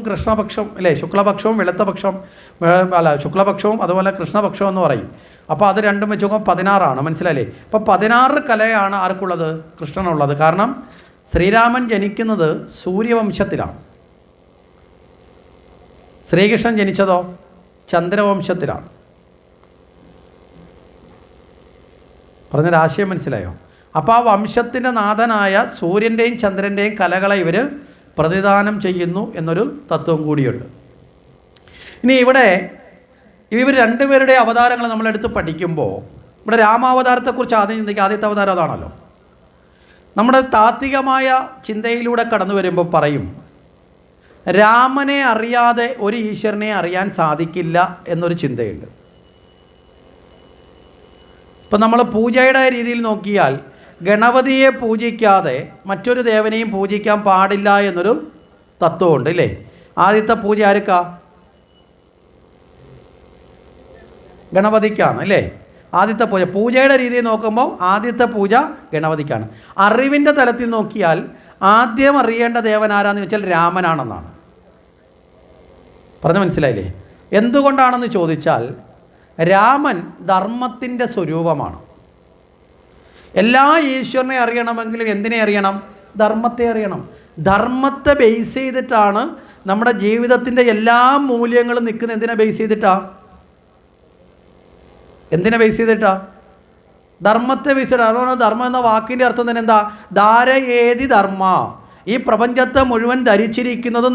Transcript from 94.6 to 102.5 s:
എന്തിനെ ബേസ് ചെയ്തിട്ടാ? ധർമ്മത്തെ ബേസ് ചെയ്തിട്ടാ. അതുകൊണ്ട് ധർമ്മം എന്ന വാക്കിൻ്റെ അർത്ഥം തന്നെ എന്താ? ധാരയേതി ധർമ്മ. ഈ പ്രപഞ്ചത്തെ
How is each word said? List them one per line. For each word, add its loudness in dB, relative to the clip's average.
എന്തിനെ 0
ബേസ് 2
ചെയ്തിട്ടാ? 2
ധർമ്മത്തെ 2
ബേസ് -2
ചെയ്തിട്ടാ. 4
അതുകൊണ്ട് -2
ധർമ്മം 0
എന്ന -2
വാക്കിൻ്റെ 0
അർത്ഥം -2
തന്നെ -4
എന്താ? 4
ധാരയേതി 2
ധർമ്മ. 0
ഈ 0
പ്രപഞ്ചത്തെ 2